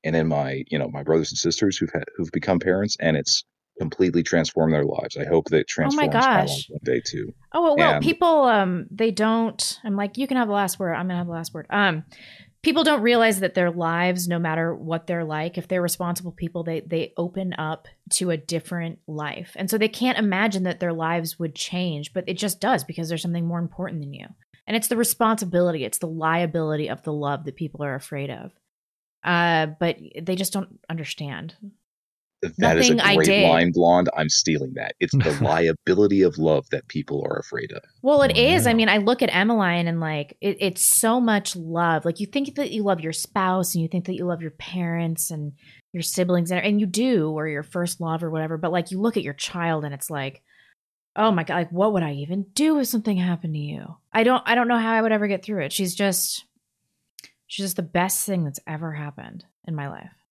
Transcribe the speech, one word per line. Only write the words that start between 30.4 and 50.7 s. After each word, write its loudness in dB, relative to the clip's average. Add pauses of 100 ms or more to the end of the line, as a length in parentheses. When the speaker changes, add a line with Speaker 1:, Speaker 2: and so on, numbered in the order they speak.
Speaker 2:
don't -6 (100)
understand. -8 (1040)
Speaker 1:
That 4
is 6
a 4
Speaker 2:
Nothing 0 (120)
I 6
Speaker 1:
great 6
Speaker 2:
did. 6
Speaker 1:
line, 4
Blonde. 6
I'm 0
stealing 0
that. -8
It's 0
the 2
Speaker 3:
<laughs> 2
Speaker 1:
liability 4
of 4
love 4
that -4
people -4
are -2
afraid -8
of. -14 (180)
Speaker 2:
Well, 6
it 4
Speaker 3:
Oh, 4
Speaker 2:
is. 6
I 6
Speaker 3:
yeah. 4
Speaker 2:
mean, 4
I 4
look 2
at 0
Emmeline 2
and, -2
like, -4
it, -2
it's 0
so 4
much 0
love. 0
Like, -2
you -2
think -4
that -2
you -2
love 2
your -4
spouse 0
and 2
you 0
think -2
that -6
you -4
love -2
your -8
parents -4
and -8 (400)
your -6
siblings 2
and, 0
and 4
you 4
do, 2
or -4
your -4
first -4
love -2
or -4
whatever. -4
But, -2
like, -2
you -4
look 0
at -2
your -6
child -2
and -6
it's -10
like, -6 (760)